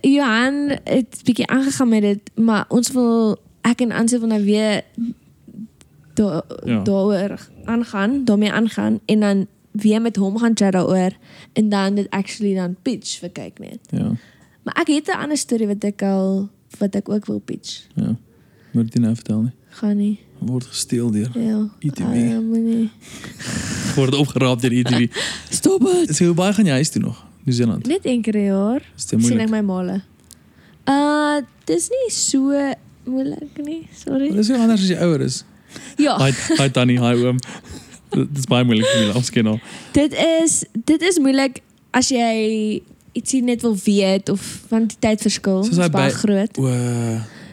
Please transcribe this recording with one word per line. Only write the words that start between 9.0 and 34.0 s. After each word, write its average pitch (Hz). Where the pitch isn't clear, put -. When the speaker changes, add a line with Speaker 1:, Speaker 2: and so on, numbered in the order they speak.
Speaker 1:
en 214
dan 202
weer 214
met 226
hom 196
gaan 233
chat 196
daaroor, 185
en 214
dan 196
dit 202
actually 196
dan 180
pitch -
vir 175
kyk -
net. -
Speaker 2:
Ja. 110
Speaker 1:
Maar -
ek 339
het 302
'n 359
ander 302
storie 226
wat 202
ek 202
al, 190
wat 202
ek 202
ook 208
wil 208
pitch. -
Speaker 2:
Ja. 113
Moet 117
dit 120
nou 113
vertel 110
nie. 123
Speaker 1:
Gaan 208
nie. 202
Speaker 2:
Word 123
gesteel 120
deur 107
Speaker 1:
Ja. 220
Speaker 2:
E 151
T -
V. -
Speaker 1:
Ah, 240
ja, 226
moenie. 226
Speaker 2:
Word 135
opgeraap 127
deur 123
E 123
T 120
V. 120
Speaker 1:
<laughs> -
Stop 381
it. 349
Speaker 2:
So, 180
hoe 175
baie 180
gaan 208
jy 160
huis 135
toe -
nog? -
Nieu-Seeland? 120
Speaker 1:
Net 339
een 247
keer 214
'n 208
jaar. 202
Speaker 2:
Is -
dit -
Speaker 1:
Sien 220
Speaker 2:
moeilik? 233
Speaker 1:
ek 220
my 220
male. 185
Uh, 294
dis 339
nie 494
so 269
moeilik 285
nie. 320
Sorry. 269